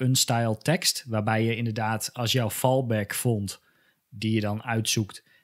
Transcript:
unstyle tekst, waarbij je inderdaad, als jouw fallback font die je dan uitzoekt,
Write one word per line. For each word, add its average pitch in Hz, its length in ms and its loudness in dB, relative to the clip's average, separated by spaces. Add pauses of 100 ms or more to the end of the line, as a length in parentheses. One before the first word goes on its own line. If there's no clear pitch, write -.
unstyle 117 580 2
tekst, - 480 0
waarbij 110 380 2
je 113 120 0
inderdaad, 110 560 -2
als 117 200 -2
jouw 117 180 2
fallback 120 640 0
font 104 460 -2 (480)
die 110 240 -2
je 110 80 2
dan 104 220 -2
uitzoekt, 110 600 -2 (220)